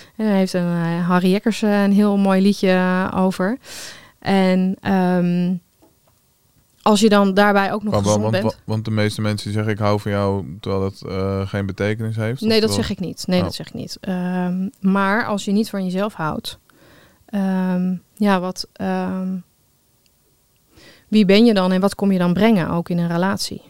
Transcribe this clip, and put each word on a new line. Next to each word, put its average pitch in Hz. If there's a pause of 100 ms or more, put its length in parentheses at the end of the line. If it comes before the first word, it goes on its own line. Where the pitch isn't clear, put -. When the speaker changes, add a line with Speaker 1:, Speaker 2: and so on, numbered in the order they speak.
(160)
Speaker 1:
En 220
daar 208
heeft 190
een, 180 (220)
eh, 170
Harry 180
Jekkers, 208
eh, 202
een 202
heel 202
mooi 196
liedje 185
over. 190 (640)
En, 185
ehm, 180 (1300)
als 208
je 220
dan 202
daarbij 202
ook 208
nog 208
Speaker 2:
Want, 101
Speaker 1:
gezond 104
Speaker 2:
want, 110
Speaker 1:
bent. 107
Speaker 2:
want, 110
want 110
de 113
meeste 107
mensen 104
zeggen, 107
"Ik 98
hou 104
van 104
jou", 98
terwijl 98
dat, 98
eh, 98
geen 98
betekenis 107
heeft? 113
Speaker 1:
Nee, 220
dat 220
Speaker 2:
Oftewel 202
Speaker 1:
zeg 202
ik -
niet. -
Nee, 180
Speaker 2:
Oh. 180
Speaker 1:
dat 180
zeg -
ik -
niet. -
Ehm, 180 (100)
maar 196
als 202
je 208
niet 208
van 196
jezelf 185
houdt, - (680)
ehm, 185 (180)
ja, 202
wat, 185
ehm, 185 (1700)
wie 214
ben 202
je 233
dan 185
en 185
wat 196
kom 202
je 190
dan 175
brengen, 190
ook 170
in 175
een 170
relatie? 170